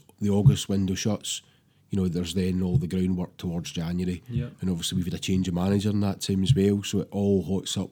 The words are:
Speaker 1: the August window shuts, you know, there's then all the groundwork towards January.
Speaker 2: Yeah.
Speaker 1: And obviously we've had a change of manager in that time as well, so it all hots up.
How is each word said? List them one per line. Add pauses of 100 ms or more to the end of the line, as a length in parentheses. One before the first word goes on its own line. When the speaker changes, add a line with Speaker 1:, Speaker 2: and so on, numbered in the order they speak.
(200)
Speaker 1:
the
August
window
shuts, (500)
you
know,
there's
then
all
the
groundwork
towards
January.
Speaker 2:
Yeah. (120)
Speaker 1:
And
obviously
we've
had
a
change
of
manager
in
that
time
as
well,
so
it
all
hots
up.